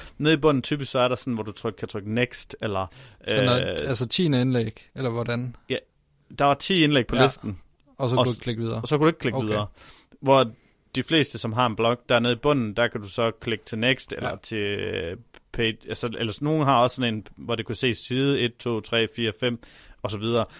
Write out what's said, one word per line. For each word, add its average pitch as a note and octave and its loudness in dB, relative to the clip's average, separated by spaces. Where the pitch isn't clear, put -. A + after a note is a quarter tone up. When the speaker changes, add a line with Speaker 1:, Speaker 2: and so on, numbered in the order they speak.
Speaker 1:
nede D3+ 4
i D#3+ 4
bunden C#3+ 4
typisk, C#3+ -4
så C3+ 0
er B2 4
der B2 0
sådan, B2 -4
hvor A2 -4
du G#2 -10
tryk-, A2 -6
kan - -10
trykke G#2 -8
next, - -4
eller, G2 -4
Speaker 2:
Så A2 0
når, A#2+ 4
Speaker 1:
øh, B2 2
Speaker 2:
altså B2 -2
tiende D3 2
indlæg, B2 -2
eller C3 -4
hvordan? A#2+ -4
Speaker 1:
Ja, B2+ -2
der C#3+ 4
var D3 6
ti F3+ 2
indlæg D3 4
på - -4
Speaker 2:
Ja. B2+ 6
Speaker 1:
listen. A2 0
Speaker 2:
Og C3 0
så B2+ 0
Speaker 1:
Og B2+ 6
Speaker 2:
kunne B2 0
du B2 0
Speaker 1:
s-, A2+ -10
Speaker 2:
ikke - -16
klikke A#2 -4
videre? A2+ -4
Speaker 1:
og - -6
så D3+ 2
kunne D3 4
du E3 6
ikke E3 -2
klikke F#3 -2
Speaker 2:
Okay. A2 -2
Speaker 1:
videre. G#2 0
Hvor C3+ 4
de C3 -2
fleste, D3+ 2
som A2 -4
har B2 2
en A2+ 0
blog, A#2 2
der B2 6
nede A#2+ 2
i - -8
bunden, A#2+ 0
der A#2 2
kan A2+ -6
du G2+ -14
så A2+ 0
klikke - -6
til - -8
next, B2 -2
eller A#2+ -4
Speaker 2:
Ja. - -6
Speaker 1:
til, A2+ -8
øh, G2 -4
page, A2+ -2
altså, A2 -6
eller A2 -4
s-, - -10
nogen D#3 2
har C3 4
også B2+ 2
sådan A#2+ -2
en, G#2+ -8
hvor A#2+ -6
det A2+ -4
kunne A#2 -6
se B2 2
side C3+ 0
et, A#2 -2
to, A#2 -2
tre, A2+ 0
fire, A2+ -2
fem, A#2+ -2
og G2+ -4
så G#2+ -6
videre. A2+ 0